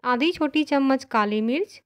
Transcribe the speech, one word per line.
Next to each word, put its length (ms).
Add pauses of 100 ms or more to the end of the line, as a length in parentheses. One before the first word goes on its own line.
आधी 280
छोटी 340
चम्मच 400
काली 380
मिर्च 420